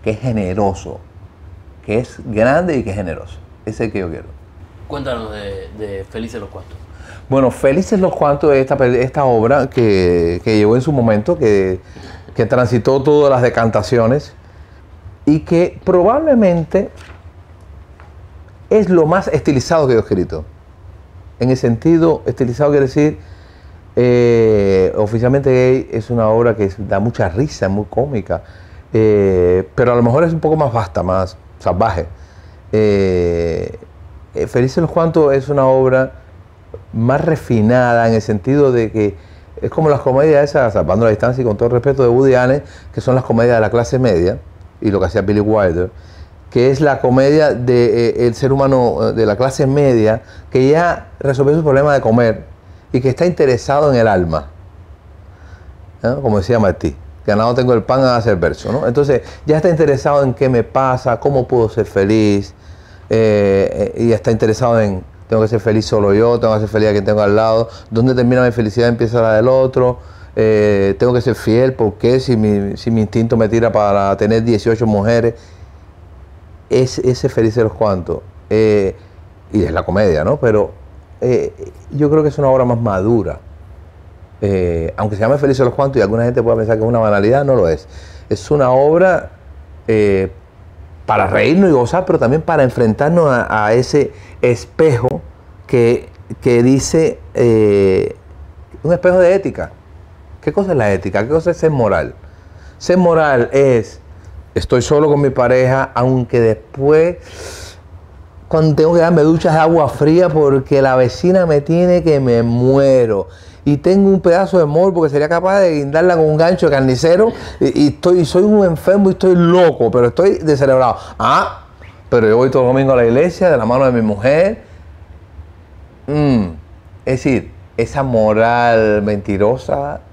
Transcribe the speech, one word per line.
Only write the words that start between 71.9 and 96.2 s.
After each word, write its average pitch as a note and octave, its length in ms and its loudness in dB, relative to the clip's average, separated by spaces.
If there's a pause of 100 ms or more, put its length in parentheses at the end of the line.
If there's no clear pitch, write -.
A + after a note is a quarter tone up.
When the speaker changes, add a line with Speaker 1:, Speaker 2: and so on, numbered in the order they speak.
Speaker 1:
qué? B2+ 240 0
Si B2+ 180 -2
mi, G2+ 400 -2
si - 140 -6
mi A2+ 100 0
instinto A2+ 360 -2
me A2 120 0
tira A2+ 220 0
para G2+ 460 0
tener A2 260 0
dieciocho A2+ 420 0
mujeres". A2+ 480 0 (1400)
Es, B2+ 280 -2
ese B2 320 -2
Felices A2+ 340 0
los G#2 100 -2
Cuantos, F#2 480 -4 (280)
eh, G#2 460 0 (560)
y G2+ 120 0
es D#2 80 -4
la F2 140 -4
comedia, F2+ 380 0
¿no? B2+ 140 -2
Pero, G#2+ 340 0 (500)
eh, - 320 -2 (380)
yo D3 180 -2
creo D#3 140 2
que D3+ 60 0
es C3+ 100 -8
una C#3 80 0
obra C3 180 2
más A#2 140 -2
madura. G2+ 580 -2 (1040)
Eh, F2+ 560 -2
aunque G#2 180 -4
se F#2+ 60 -6
llame B2 160 0
Felices C#3 260 0
los A#2+ 120 0
Cuantos C#3 240 -2
y - 20 2
alguna A2 220 0
gente B2 180 -2
pueda A2+ 160 0
pensar A2 200 -2
que A2 60 -2
es A2+ 60 0
una A#2+ 80 0
banalidad, A2 480 0
no C3+ 80 0
lo F#2+ 160 2
es. - 180 -4 (400)
Es - 220 -8
una C#3 220 2
obra, D#3+ 600 2 (560)
eh, G2+ 440 0 (720)
para G#2 220 0
reírnos F3+ 420 2
y D#3 40 4
gozar, C3+ 320 0
pero D#3+ 120 0
también C3+ 240 0
para D#3 220 0
enfrentarnos C#3+ 680 0
a, G#2+ 360 0
a G#2+ 80 2
ese B2+ 380 0 (300)
espejo B2+ 800 0 (460)
que, A#2+ 420 0 (320)